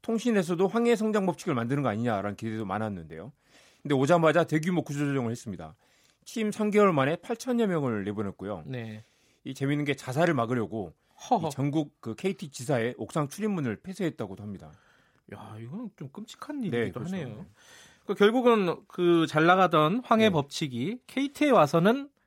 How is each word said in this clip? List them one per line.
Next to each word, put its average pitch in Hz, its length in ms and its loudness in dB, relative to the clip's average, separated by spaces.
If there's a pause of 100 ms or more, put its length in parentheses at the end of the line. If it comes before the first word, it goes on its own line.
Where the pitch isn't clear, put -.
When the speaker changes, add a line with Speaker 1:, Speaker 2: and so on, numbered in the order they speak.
Speaker 1:
통신에서도 196 640 0
황해 233 300 2
성장 214 280 0
법칙을 175 300 -2
만드는 127 300 0
거 123 40 2
아니냐라는 104 460 -2
기대도 110 300 -8
많았는데요. 95 680 -6 (480)
근데 147 140 -2
오자마자 160 500 4
대규모 160 380 0
구조조정을 139 480 -2
했습니다. 87 460 -10 (480)
취임 214 260 -4
삼 208 200 -2
개월 202 220 6
만에 143 240 2
팔천 240 440 -6
여 226 80 2
명을 131 360 -2
내보냈고요. 101 600 -6
Speaker 2:
네. 113 380 -12 (400)
Speaker 1:
이 135 100 -10
재밌는 143 300 0
게 139 100 0
자살을 151 400 0
막으려고 113 580 -2 (380)
Speaker 2:
허허. 185 180 2
Speaker 1:
이 - 20 -2
전국 143 500 -2
그 113 160 -10
케이티 190 340 -6
지사의 123 480 -2
옥상 143 300 -4
출입문을 170 480 -4
폐쇄했다고도 135 640 -8
합니다. 87 300 -14 (640)
Speaker 2:
야, 107 260 -18
이건 185 360 -12
좀 143 120 -14
끔찍한 - 520 -14
Speaker 1:
네, 226 60 -6
Speaker 2:
일이기도 214 340 -2
Speaker 1:
그렇죠. 185 160 -8
Speaker 2:
하네요. 135 300 -10 (600)
그 202 80 -4
결국은 220 640 4 (120)
그 170 380 4
잘 156 200 2
나가던 175 580 4
황해 220 220 4
Speaker 1:
네. 214 40 6
Speaker 2:
법칙이 143 760 -2
케이티에 277 440 -2
와서는 208 580 4 (180)